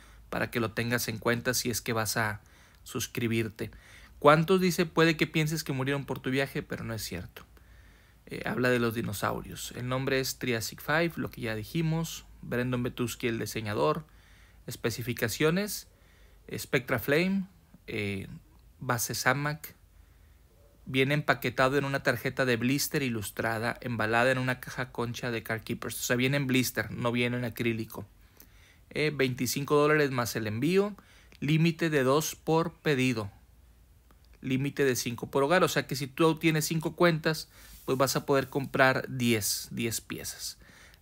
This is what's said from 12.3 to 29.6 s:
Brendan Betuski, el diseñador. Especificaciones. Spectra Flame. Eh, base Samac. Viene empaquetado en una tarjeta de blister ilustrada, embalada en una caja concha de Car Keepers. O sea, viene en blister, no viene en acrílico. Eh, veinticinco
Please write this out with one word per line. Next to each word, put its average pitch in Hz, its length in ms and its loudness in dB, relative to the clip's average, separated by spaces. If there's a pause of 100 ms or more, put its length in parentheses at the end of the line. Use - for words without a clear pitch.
Brendan 123 400 -2
Betuski, 123 460 -4
el 113 100 0
diseñador. 113 680 -2 (600)
Especificaciones. 123 1200 -2 (640)
Spectra - 460 -2
Flame. 185 460 2 (420)
Eh, 101 420 -4 (520)
base 123 340 -2
Samac. 143 640 -2 (1120)
Viene 131 260 2
empaquetado 135 640 2
en 139 80 0
una 139 160 -2
tarjeta 131 440 0
de 123 120 2
blister 139 460 0
ilustrada, 113 760 -4
embalada 117 500 2
en 127 80 0
una 127 200 -2
caja - 320 -8
concha 120 380 -4
de 117 140 -4
Car 113 200 -6
Keepers. - 360 -6
O - 40 -6
sea, 127 120 2
viene 131 220 2
en 139 100 0
blister, 127 420 2
no 120 220 -2
viene 120 260 0
en 123 80 -2
acrílico. 113 600 -4 (840)
Eh, 151 260 0
veinticinco 135 600 0